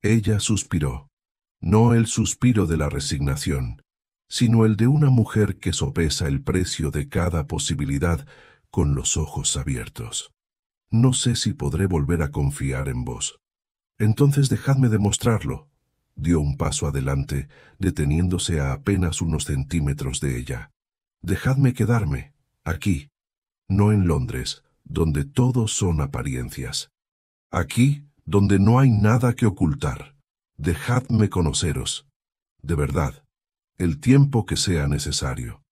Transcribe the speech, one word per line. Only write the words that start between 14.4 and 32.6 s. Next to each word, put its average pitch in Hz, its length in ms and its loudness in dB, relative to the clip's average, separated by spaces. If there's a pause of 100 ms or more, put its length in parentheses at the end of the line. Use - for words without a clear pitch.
dejadme 131 400 2
demostrarlo". 101 800 0 (460)
Dio 82 220 2
un 73 200 -2
paso 76 280 -2
adelante, 69 640 -4 (300)
deteniéndose 85 840 0
a 69 140 -2
apenas 90 480 -2
unos 78 220 -2
centímetros 69 760 -4
de 67 180 -4
ella. 62 320 -10 (520)
"Dejadme 131 500 0
quedarme, 101 640 -2 (280)
aquí. 80 460 -2 (600)
No 101 220 4
en 101 160 4
Londres, 65 580 -4 (200)
donde 76 400 0
todo 123 420 0
son 85 360 0
apariencias. 64 880 -8 (600)
Aquí, 123 560 0 (200)
donde 101 320 4
no 110 200 6
hay 135 120 6
nada 113 440 4
que 120 120 0
ocultar. 87 640 -2 (460)
Dejadme 104 760 0
conoceros. 76 760 -2 (560)